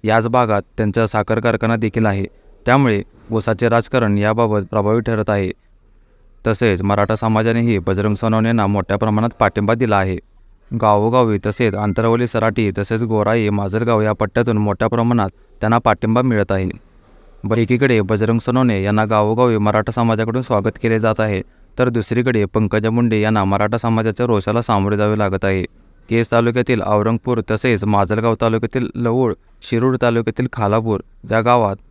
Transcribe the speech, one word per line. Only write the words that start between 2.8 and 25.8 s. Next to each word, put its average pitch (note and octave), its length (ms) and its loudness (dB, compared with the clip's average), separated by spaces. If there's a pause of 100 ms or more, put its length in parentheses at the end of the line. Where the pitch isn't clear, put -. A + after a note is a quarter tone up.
ऊसाचे A2+ 360 -2
राजकारण A2+ 500 0
याबाबत G#2+ 420 0 (100)
प्रभावी G#2+ 300 0
ठरत A2 300 -2
आहे. G2+ 220 0 (920)
तसेच G#2 360 0
मराठा G2+ 320 0
समाजानेही A2+ 640 0
बजरंग G2+ 360 0
सोनवणे A2 340 0
यांना A2+ 180 2
मोठ्या G2+ 300 0
प्रमाणात G#2+ 420 0
पाठिंबा G#2 360 0
दिला A2+ 220 0
आहे. F#2+ 220 -2 (640)
गावोगावी A2 680 2
तसेच G#2+ 280 0
आंतरवली, A2+ 520 0
सराटी A2 520 0
तसेच G#2+ 240 -2
गोराई, A2 460 0
माजलगाव G#2 520 0
या G#2+ 120 0
पट्ट्यातून G#2+ 460 0
मोठ्या G#2 300 0
प्रमाणात A#2 400 0 (320)
त्यांना A2+ 180 2
पाठिंबा A2+ 440 0
मिळत A2 300 0
आहे. F#2+ 160 -2 (760)
बरं, A2 160 0
एकीकडे A#2+ 400 2
बजरंग G#2+ 380 0
सोनवणे A#2+ 440 0
यांना G#2 220 0
गावोगावी A2 540 2
मराठा G#2+ 340 0
समाजाकडून A2+ 500 0
स्वागत A2 400 -2
केले A2+ 180 0
जात A2 180 0
आहे, G#2 240 -2 (360)
तर B2+ 100 2
दुसरीकडे A#2 560 0
पंकजा G#2+ 460 0
मुंडे A2+ 300 2
यांना G#2+ 240 2
मराठा G2+ 320 0
समाजाच्या A2+ 500 0
रोषाला A2 360 0
सामोरे G2+ 340 0
जावे G#2 220 0
लागत G2 260 -2
आहे. F#2+ 180 0 (480)